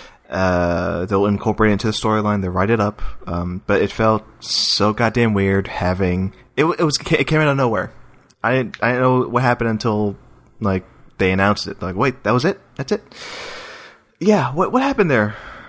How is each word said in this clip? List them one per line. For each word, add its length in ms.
uh, 760
they'll 200
incorporate 440
it 40
into 140
the 40
storyline, 480
they'll 100
write 200
it 100
up, 220
um, 400
but 160
it 80
felt 340
so 500
goddamn 420
weird 340
having, 640
it, 80
it 200
was, 120
it 160
came 140
out 80
of 80
nowhere. 360
I 140
didn't, 260
I 100
didn't 100
know 260
what 140
happened 280
until, 460
like, 240
they 140
announced 340
it. 160
Like, 140
"Wait, 280
that 80
was 120
it? 140
That's 160
it?" 100
Yeah, 360
what, 180
what 100
happened 280
there? 260